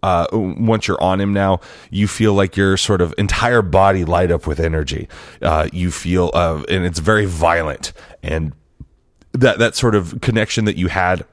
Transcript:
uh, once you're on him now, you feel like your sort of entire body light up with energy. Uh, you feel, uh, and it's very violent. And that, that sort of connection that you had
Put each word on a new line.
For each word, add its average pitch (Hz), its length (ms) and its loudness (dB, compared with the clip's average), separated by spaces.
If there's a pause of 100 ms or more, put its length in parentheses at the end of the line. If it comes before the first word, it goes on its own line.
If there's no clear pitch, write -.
uh, 87 300 0
once 110 560 -2
you're - 120 0
on 92 200 0
him 101 100 0
now, 95 300 0 (300)
you 101 180 0
feel 107 240 2
like 98 240 0
your 98 180 2
sort 95 240 0
of 85 180 0
entire 120 440 2
body 95 420 4
light 87 260 2
up 85 160 0
with 76 140 -4
energy. 78 480 -2 (340)
Uh, 78 300 0
you 87 200 -2
feel, 87 420 0
uh, 82 340 0
and 92 160 -2
it's 87 160 -4
very 107 260 2
violent. 82 680 -2 (280)
And 78 300 -4 (800)
that, 123 280 2
that 113 160 2
sort 117 200 2
of 92 240 -2
connection 110 460 0
that 104 100 0
you 90 140 -2
had 92 440 0